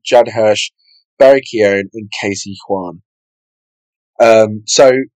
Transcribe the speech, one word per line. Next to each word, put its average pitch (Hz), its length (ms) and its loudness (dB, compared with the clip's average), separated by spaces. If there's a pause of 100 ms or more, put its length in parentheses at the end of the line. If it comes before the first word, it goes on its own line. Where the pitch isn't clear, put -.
Judd 120 300 2
Hirsch, 107 360 -2 (500)
Barry 135 200 6
Keoghan, 101 520 -2
and 107 180 -16 (100)
Casey 98 360 -8 (100)
Kwan. 92 360 -10 (1200)
Um, 110 460 2
so 135 260 4 (280)